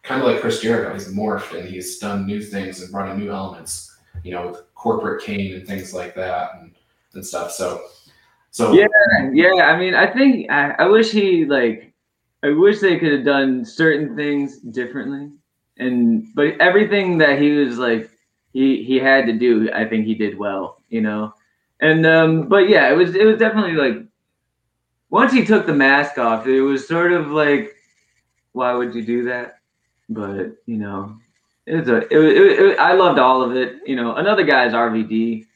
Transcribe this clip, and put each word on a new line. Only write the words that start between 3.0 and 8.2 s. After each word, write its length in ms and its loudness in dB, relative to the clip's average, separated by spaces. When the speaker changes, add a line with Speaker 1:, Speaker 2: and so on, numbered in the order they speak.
Speaker 1:
in 100 -8
new 120 -8
elements, 680 -12
you 80 -14
know, 160 -8
with 160 -14
corporate 460 -4
Kane 340 -8
and 120 -18
things 260 -12
like 220 -10
that 360 -6
and, 120 -20
and 120 -16
stuff. 260 -10
So, 300 -8